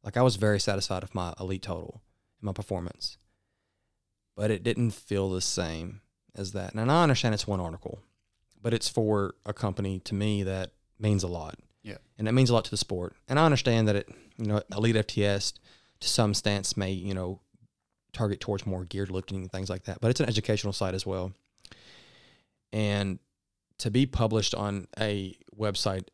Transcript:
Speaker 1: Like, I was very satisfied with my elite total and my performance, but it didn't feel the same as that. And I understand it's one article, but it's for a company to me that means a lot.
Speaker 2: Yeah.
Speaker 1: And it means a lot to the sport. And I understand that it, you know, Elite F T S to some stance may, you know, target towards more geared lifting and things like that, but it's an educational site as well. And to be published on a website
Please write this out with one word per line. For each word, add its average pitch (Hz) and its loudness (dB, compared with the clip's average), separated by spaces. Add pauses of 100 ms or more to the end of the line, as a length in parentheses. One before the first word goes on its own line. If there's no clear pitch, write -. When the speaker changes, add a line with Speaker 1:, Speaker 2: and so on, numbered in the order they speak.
Speaker 1:
Like, 107 -2
I 123 6
was 120 6
very 104 4
satisfied 98 0
with - -12
my 90 -4
elite 92 -4
total 82 -8 (400)
and 104 -6
my 98 -2
performance, - -6 (1160)
but 107 0
it 95 0
didn't 117 2
feel 98 -2
the 92 -2
same 85 -4 (340)
as 95 -8
that. 92 -8
And 110 0
I 170 6
understand 127 4
it's - -4
one 98 -2
article, - -8 (600)
but 117 0
it's - 0
for 107 2 (100)
a 107 -6
company 95 -2
to - -8
me 101 0
that 95 -4 (280)
means 104 2
a 110 -2
lot. 82 -8 (260)
Speaker 2:
Yeah. - -14 (200)
Speaker 1:
And 110 -2
it 113 0
means 127 6
a 120 6
lot 113 4
to - -8
the 101 -4
sport. 90 -4 (140)
And 139 2
I 160 6
understand 117 4
that 104 4
it, 101 -2 (280)
you 113 -2
know, 104 2 (140)
Elite 110 4
F 107 2
T 104 0
S 101 0 (480)
to - -2
some 107 4
stance 101 0
may, 95 0
you 95 -4
know, 90 -4 (720)
target 101 0
towards 98 -4
more 92 -4
geared 95 -4
lifting 95 -6
and 92 -10
things 95 -6
like 95 -6
that, - -8
but 117 4
it's 123 2
an 151 2
educational 104 0
site 92 0
as 95 -4
well. 95 -4 (1400)
And 101 0 (600)
to 110 -2
be 127 6
published 110 2
on 101 -4 (120)
a 104 -2 (220)
website 101 -2